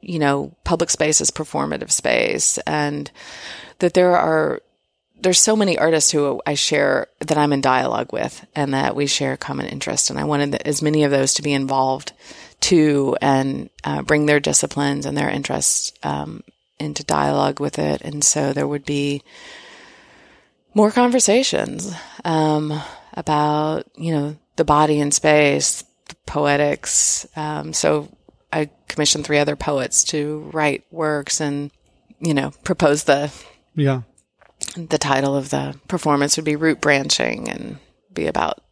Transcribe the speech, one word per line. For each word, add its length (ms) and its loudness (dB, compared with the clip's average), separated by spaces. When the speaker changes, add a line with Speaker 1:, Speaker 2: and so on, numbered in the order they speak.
Speaker 1:
you 180 -6
know, 360 0
public 260 0
space 300 0
as 100 0
performative 600 -6
space, 760 0
and 440 -4
that 160 0
there 220 6
are, 440 2
there's 180 2
so 180 4
many 220 2
artists 320 4
who 360 0
I 80 -2
share, 520 0
that 180 0
I'm 140 4
in 80 0
dialogue 520 0
with, 320 -6
and 200 -2
that 220 0
we 100 -2
share 300 -2
common 300 -8
interests. 440 -4
And 80 -6
I 60 -2
wanted 300 0
as 160 -2
many 220 2
of 80 2
those 220 2
to 80 -4
be 100 -2
involved 600 -2
too, 600 4
and, 480 0
uh, 180 -4
bring 240 2
their 140 4
disciplines 680 -2
and 100 -4
their 140 -2
interests, 640 -4
um, 400 -6
into 260 -8
dialogue 560 0
with 180 -6
it. 240 -2
And 220 -6
so 280 0
there 140 -2
would 180 -6
be 380 -2
more 160 6
conversations, 1000 2
um, 480 0
about, 720 0
you 160 -4
know, 240 -2
the 80 2
body 360 6
in 120 0
space, 720 2
the 60 -18
poetics. 1000 0
Um, 360 -6
so 360 0
I 180 -2
commissioned 360 -2
three 140 0
other 180 0
poets 480 -2
to 480 -6
write 380 0
works 500 -2
and, 300 -4
you 140 -2
know, 180 0
propose 400 2
the 260 2
Speaker 2:
Yeah. 280 0
Speaker 1:
the 220 -2
title 380 0
of 140 -4
the 240 -4
performance 480 0
would 80 -6
be 120 0
Root 240 0
Branching, 680 0
and 300 -10
be 140 -4
about 340 -2